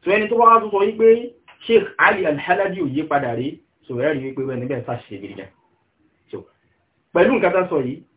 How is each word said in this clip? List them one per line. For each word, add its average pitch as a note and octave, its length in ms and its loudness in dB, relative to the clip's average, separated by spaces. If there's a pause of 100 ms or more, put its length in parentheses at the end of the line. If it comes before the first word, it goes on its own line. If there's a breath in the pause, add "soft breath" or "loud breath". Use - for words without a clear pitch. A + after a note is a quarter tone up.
So, F3+ 80 -2
ẹni G#3+ 180 0
tó A#3 60 0
wá A3+ 260 6
tún G#3+ 100 -8
sọ G3 120 0
yí G#3+ 140 0
pé A3+ 340 4 (280)
Sheikh A3+ 280 2 (100)
Ali F#3+ 280 2
Al-Halabi F3+ 560 -2
ò D3+ 60 -2
yí C3+ 160 -4
padà C3+ 320 -2
rí, C#3 240 -8 (280)
so, C3+ 140 -10
ẹ D3+ 120 0
rí C#3 60 -4
wípé C3+ 260 -10
bẹ́ẹ̀ C3 140 -8
níbẹ̀ B2+ 260 -6
ṣàṣìṣe A#2 360 -12
gidi G2 120 -14
gan. F#2 140 -16 (840)
So, - 60 -12 (760)
pẹ̀lú G3 200 4
nǹkan F#3+ 200 2
tá F#3 160 0
sọ E3 100 -2
yìí C3 220 -6 (140)